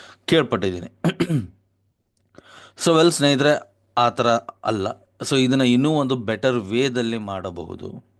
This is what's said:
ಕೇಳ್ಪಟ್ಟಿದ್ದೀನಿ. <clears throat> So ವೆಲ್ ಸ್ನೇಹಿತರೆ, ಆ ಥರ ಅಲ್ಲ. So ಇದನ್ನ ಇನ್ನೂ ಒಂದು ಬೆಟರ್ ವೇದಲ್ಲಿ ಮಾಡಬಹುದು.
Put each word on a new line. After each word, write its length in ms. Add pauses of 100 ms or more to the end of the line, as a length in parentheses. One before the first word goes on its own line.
(260)
ಕೇಳ್ಪಟ್ಟಿದ್ದೀನಿ. 640 (160)
<clears throat> 560 (1300)
So 100
ವೆಲ್ 160
ಸ್ನೇಹಿತರೆ, 680 (200)
ಆ 120
ಥರ 180 (360)
ಅಲ್ಲ. 460 (140)
So 160
ಇದನ್ನ 220
ಇನ್ನೂ 280
ಒಂದು 260
ಬೆಟರ್ 400
ವೇದಲ್ಲಿ 640
ಮಾಡಬಹುದು. 920 (100)